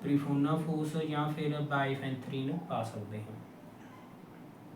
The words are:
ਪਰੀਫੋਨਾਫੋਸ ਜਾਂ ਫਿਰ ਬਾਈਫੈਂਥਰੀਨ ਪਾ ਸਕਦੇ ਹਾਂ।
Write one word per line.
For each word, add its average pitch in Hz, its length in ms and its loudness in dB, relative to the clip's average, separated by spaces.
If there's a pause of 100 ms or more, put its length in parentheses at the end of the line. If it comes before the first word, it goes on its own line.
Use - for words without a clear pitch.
ਪਰੀਫੋਨਾਫੋਸ 151 920 4 (140)
ਜਾਂ 151 220 2
ਫਿਰ 147 300 0
ਬਾਈਫੈਂਥਰੀਨ 135 960 0 (120)
ਪਾ - 140 0
ਸਕਦੇ 107 360 -6
ਹਾਂ। - 160 -8 (1400)